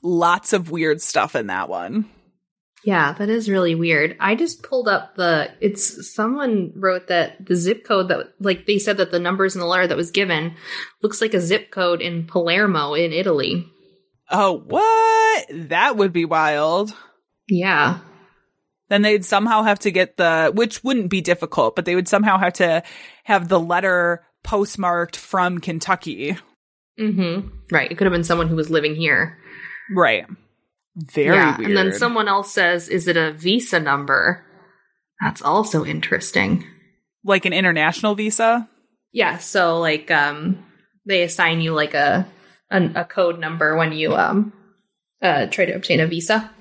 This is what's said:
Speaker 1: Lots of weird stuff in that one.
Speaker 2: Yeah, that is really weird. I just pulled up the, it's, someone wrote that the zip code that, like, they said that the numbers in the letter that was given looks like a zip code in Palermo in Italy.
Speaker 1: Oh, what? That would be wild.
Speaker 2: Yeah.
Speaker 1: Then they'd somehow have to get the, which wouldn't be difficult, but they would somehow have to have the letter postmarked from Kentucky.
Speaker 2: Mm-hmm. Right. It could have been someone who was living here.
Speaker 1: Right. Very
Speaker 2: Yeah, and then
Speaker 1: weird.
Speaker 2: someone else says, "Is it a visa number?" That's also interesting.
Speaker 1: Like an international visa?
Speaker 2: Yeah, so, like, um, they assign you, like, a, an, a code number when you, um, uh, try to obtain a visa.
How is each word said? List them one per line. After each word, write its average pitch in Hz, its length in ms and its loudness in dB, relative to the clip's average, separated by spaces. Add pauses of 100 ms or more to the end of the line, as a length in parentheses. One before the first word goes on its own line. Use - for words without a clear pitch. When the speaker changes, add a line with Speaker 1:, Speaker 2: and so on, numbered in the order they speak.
Speaker 1:
Lots 170 500 2
of 175 180 -2
weird 160 300 0
stuff - 360 -2
in 113 100 -2
that 92 220 -4
one. 98 420 -6 (760)
Speaker 2:
Yeah, 160 280 2
that 202 160 -4
is 220 200 -2
really 180 280 2
weird. 160 420 0
I 202 160 2
just 330 300 -6
pulled 247 240 -2
up - 260 -2
the, 165 460 0
it's, - 520 -2
someone 226 640 -2
wrote 185 340 -2
that - 380 -2
the 175 80 0
zip 180 300 -2
code 190 240 0
that, - 320 -2
like, 190 260 -2
they 202 140 2
said 202 160 0
that 185 160 0
the 175 80 0
numbers 190 340 0
in 190 60 -6
the 170 80 -2
letter 185 180 2
that 170 100 0
was 170 140 -4
given 165 460 -2 (440)
looks 208 200 -2
like 220 120 -2
a 196 80 2
zip 185 300 -2
code 175 320 -2
in 170 240 -6
Palermo 170 680 0
in 165 180 0
Italy. 165 560 -2 (600)
Speaker 1:
Oh, 190 380 2
what? 440 800 2 (220)
That 214 280 2
would 196 160 2
be 170 120 2
wild. 160 680 0 (540)
Speaker 2:
Yeah. 170 540 2 (880)
Speaker 1:
Then 202 140 2
they'd 208 220 2
somehow 214 380 2
have 208 180 2
to 202 120 -2
get 180 240 0
the, 160 360 4
which 220 300 -2
wouldn't 240 260 0
be 190 120 0
difficult, 165 560 0
but 175 80 -2
they 175 100 0
would 180 140 0
somehow 208 300 2
have 180 160 0
to 170 280 2 (400)
have 185 260 0
the 180 120 4
letter 175 640 0 (160)
postmarked 185 720 -2
from 180 460 -2
Kentucky. 165 760 -4 (640)
Speaker 2:
Mm-hmm. 190 500 -2 (220)
Right. 156 220 -2
It 165 40 -10
could 190 100 2
have 185 60 2
been 175 120 0
someone 165 240 0
who 165 80 0
was 156 140 -2
living 151 260 0
here. 160 420 0 (560)
Speaker 1:
Right. 127 320 2 (720)
Very 156 400 0
Speaker 2:
Yeah, 262 200 2
and 208 200 0
then 190 100 4
Speaker 1:
weird. 190 100 -2
Speaker 2:
someone 233 320 0
else 196 240 -2
says, 175 360 0
"Is 175 200 -2
it 170 80 2
a 160 160 0
visa 185 480 0
number?" 139 640 0 (760)
That's - 220 -4
also 165 420 0
interesting. 156 800 -2 (600)
Speaker 1:
Like 190 220 2
an 220 60 0
international 175 600 2
visa? 226 540 0 (440)
Speaker 2:
Yeah, 175 260 0
so, 170 420 0
like, 156 300 -2
um, 151 540 0 (420)
they 190 160 2
assign 165 380 0
you, 160 120 -2
like, 151 220 -2
a, 151 320 2 (440)
an, 170 260 2
a 170 80 -4
code 170 340 0
number 160 380 0
when 160 160 2
you, 156 240 -2
um, 202 360 2 (680)
uh, 147 240 2
try - 200 0
to 180 60 -4
obtain 175 280 0
a 160 60 2
visa. 170 440 -2 (100)